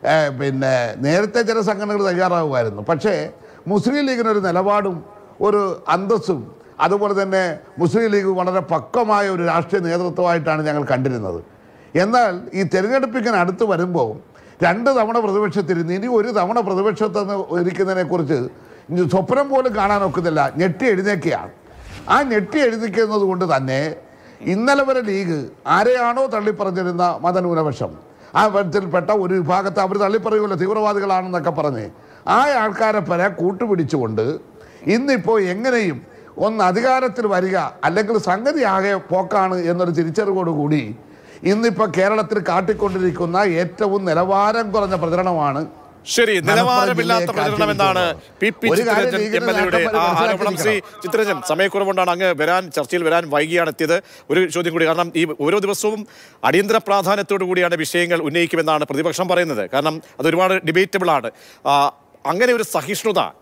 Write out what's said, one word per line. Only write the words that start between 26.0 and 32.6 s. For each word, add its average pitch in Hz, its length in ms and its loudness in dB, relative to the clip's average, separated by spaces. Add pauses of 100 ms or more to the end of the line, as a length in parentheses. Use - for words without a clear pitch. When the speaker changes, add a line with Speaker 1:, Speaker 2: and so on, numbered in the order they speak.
Speaker 1:
തള്ളിപ്പറഞ്ഞിരുന്ന 190 680 -2 (200)
മതന്യൂനപക്ഷം, 160 680 0 (480)
ആ - 20 6 (120)
വിധത്തിൽപ്പെട്ട 185 560 0 (140)
ഒരു 180 160 0
വിഭാഗത്തെ 180 440 0
അവർ 190 200 -2
തള്ളിപ്പറയുമല്ലോ, 208 580 0
തീവ്രവാദികളാണെന്നൊക്കെ 190 960 0
പറഞ്ഞ് 135 260 -2 (520)
ആ - 20 4 (240)